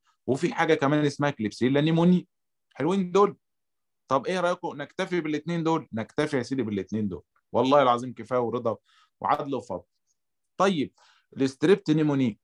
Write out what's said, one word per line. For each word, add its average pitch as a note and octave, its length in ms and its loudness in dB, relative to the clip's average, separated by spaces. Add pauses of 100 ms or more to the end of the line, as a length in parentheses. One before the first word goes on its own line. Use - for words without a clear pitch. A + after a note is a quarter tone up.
(280)
وفي C3+ 260 -2
حاجة D#3+ 200 2
كمان D3+ 320 2
اسمها C#3+ 240 0
كليبسيلا C3 520 0
نيموني. E3+ 460 4 (460)
حلوين F3+ 380 -2
دول. F#3+ 260 2 (720)
طب C3 180 0
ايه F#3 140 -2
رأيكم F3 420 -4
نكتفي F3 400 -4
بالاتنين D#3 420 -4
دول؟ D#3+ 300 0
نكتفي C#3 440 -2
يا A#2+ 60 -2
سيدي C3 200 -4
بالاتنين G#2 440 -4
دول. F2 160 -8 (280)
والله C3+ 300 4
العظيم B2 320 0
كفاية A#2+ 260 -4
ورضا A#2 380 -4 (440)
وعدل C#3 340 -2
وفضل. G2 280 -8 (760)
طيب، F3+ 360 0 (440)
الاستريبت D3+ 540 2
نيموني، C#3 520 0